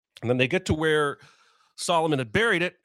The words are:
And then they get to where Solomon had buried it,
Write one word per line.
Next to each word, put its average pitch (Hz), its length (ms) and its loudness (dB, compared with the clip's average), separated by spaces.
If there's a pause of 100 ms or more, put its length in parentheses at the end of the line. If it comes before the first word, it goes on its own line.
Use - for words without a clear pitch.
(220)
And 113 80 -4
then 127 80 2
they 127 100 2
get 185 200 -2
to 160 80 2
where 151 420 0 (580)
Solomon 160 440 0
had 113 120 -6
buried 196 300 0
it, 175 240 -4